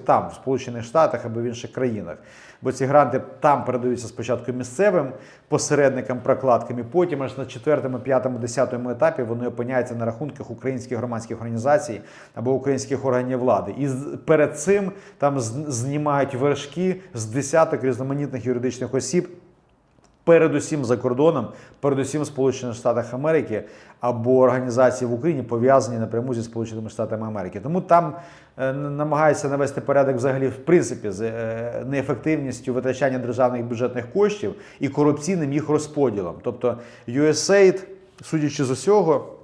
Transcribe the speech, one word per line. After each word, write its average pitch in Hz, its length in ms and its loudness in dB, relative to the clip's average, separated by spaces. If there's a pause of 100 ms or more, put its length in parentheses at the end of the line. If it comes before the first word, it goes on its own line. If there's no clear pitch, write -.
там, 104 240 2
в - 40 -14
Сполучених 120 500 -4
Штатах 147 420 2
або 117 140 -6
в 117 40 -2
інших 120 280 -8
країнах. 104 460 -4 (440)
Бо 127 100 -2
ці 131 140 -2
гранти 135 360 4 (180)
там 151 260 4
передаються 123 420 -2
спочатку 117 440 -4
місцевим 147 560 0 (400)
посередникам, 135 720 2
прокладкам, 123 600 2
і 120 40 -4
потім 156 400 0
аж 123 140 -8
на 135 80 -6
четвертому, 127 540 -2
п'ятому, 127 400 0
десятому 123 500 -2
етапі 135 340 0
вони 120 240 -4
опиняються 120 480 -2
на 117 100 -4
рахунках 120 460 -6
українських 123 460 -6
громадських 113 400 -6
організацій 117 640 0 (340)
або 117 160 -2
українських 135 540 -2
органів 127 340 0
влади. 101 380 2
І 143 100 -2
з-, 135 380 -6
перед 151 340 4
цим 196 320 2 (260)
там 139 220 2
з-, 120 280 -4
знімають 139 680 0
вершки 143 600 0 (180)
з 113 120 -6
десяток 143 580 2
різноманітних 131 600 -2
юридичних 120 480 -2
осіб, 139 360 0 (920)
передусім 151 640 4
за 117 120 2
кордоном, 127 500 2 (320)
передусім 139 420 0
в 143 40 -4
Сполучених 127 500 -2
Штатах 117 380 -2
Америки 131 500 0 (360)
або 123 400 2
організації 123 720 4
в - 20 -2
Україні, 131 300 -2
пов'язані 120 560 2
напряму 113 340 -4
зі 113 100 -4
Сполученими 113 460 -8
Штатами 110 380 -6
Америки. 101 320 -8
Тому 156 220 -4
там, 170 340 2 (420)
е, 131 120 -2
н-, 143 200 -6
намагаються 147 600 2
навести 139 320 -2
порядок 135 340 2
взагалі, 135 320 0
в 117 180 -8
принципі, 131 460 2
з, 95 100 -6
е, 113 640 -6
неефективністю 135 840 -2
витрачання 127 460 0
державних 120 440 0
бюджетних 120 500 -4
коштів 202 420 0 (240)
і 139 100 -2
корупційним 147 640 0
їх 147 160 -2
розподілом. 123 760 0
Тобто 117 340 -2 (300)
ю 131 160 0
ес 151 260 2
ейд, 190 380 6 (360)
судячи 147 400 -2
з 123 80 0
усього 160 720 2